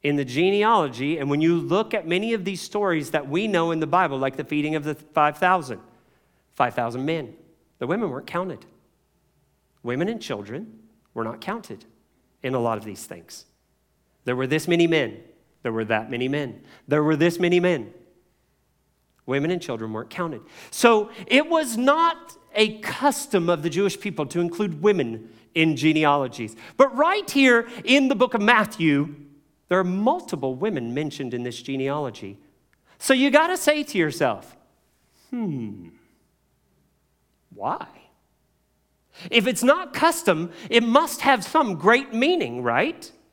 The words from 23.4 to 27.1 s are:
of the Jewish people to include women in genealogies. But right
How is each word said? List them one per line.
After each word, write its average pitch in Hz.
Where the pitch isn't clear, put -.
of 165
the 165
Jewish 185
people 160
to 170
include 170
women 131
in 160
genealogies. 143
But 269
right 349